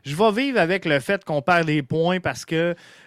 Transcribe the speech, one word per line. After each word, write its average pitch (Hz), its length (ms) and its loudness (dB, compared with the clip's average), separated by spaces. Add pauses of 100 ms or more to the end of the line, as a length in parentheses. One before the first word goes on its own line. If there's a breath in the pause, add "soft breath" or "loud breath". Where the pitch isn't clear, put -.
Je 143 120 -8
vais 214 160 4
vivre 247 280 0
avec 180 260 0
le 147 160 2
fait 196 240 -2
qu'on 147 160 -4
perd 170 260 2
des 151 160 0
points 165 380 0
parce 135 240 -6
que, 170 280 -2 (340 loud breath)